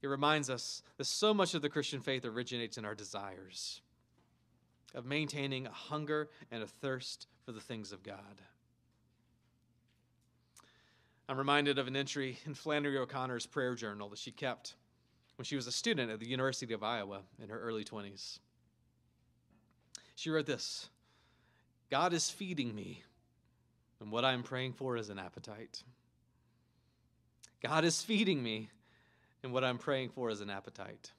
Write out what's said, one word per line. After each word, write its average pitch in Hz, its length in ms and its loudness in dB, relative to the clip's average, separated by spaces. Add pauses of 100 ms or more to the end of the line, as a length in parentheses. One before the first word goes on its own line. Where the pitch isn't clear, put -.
It 143 60 -2
reminds 143 440 4
us - 320 -4 (140)
that 139 80 -2
so - 280 6
much 185 220 4
of 151 80 0
the 147 60 4
Christian 147 300 0
faith 131 260 0
originates 117 520 -2
in 110 80 -6
our 104 80 -2
desires 98 880 -8 (1120)
of 120 120 -6
maintaining 139 600 0
a 110 60 -8
hunger 151 580 -2 (220)
and 117 100 -4
a 104 60 -4
thirst - 580 -4 (180)
for - 80 -12
the 110 80 -10
things 107 320 -8
of 92 120 -14
God. 101 380 -12 (2750)
I'm 135 120 0
reminded 143 400 6
of 127 80 2
an 131 80 -2
entry 135 500 0
in 156 80 -6
Flannery 147 460 2
O'Connor's 127 480 -2
prayer 127 260 2
journal 104 360 -6
that 104 100 -12
she - 120 -8
kept - 440 -4 (640)
when 131 60 -8
she 147 120 -2
was 123 120 0
a 123 40 -4
student 139 400 2
at 110 80 -4
the 113 100 -8
University 127 440 2
of 104 100 -2
Iowa 101 400 0 (180)
in 104 80 -12
her 107 100 -6
early 110 240 -2
twenties. 101 560 -10 (1800)
She - 140 -4
wrote 156 160 4
this, - 420 -2 (1000)
"God 170 240 6
is 160 160 2
feeding 147 440 -2
me, 92 300 -8 (960)
and 107 120 -8
what 117 120 4
I'm 127 200 4
praying 127 300 -2
for 127 220 -2
is 110 140 -2
an 98 100 -6
appetite." 104 640 -12 (1800)
God 156 240 4
is 165 180 6
feeding 202 400 6
me, 110 280 -2 (720)
and 131 80 -4
what 127 140 4
I'm 123 120 4
praying 131 340 0
for 123 180 0
is 104 100 -2
an 101 100 -6
appetite. 98 680 -10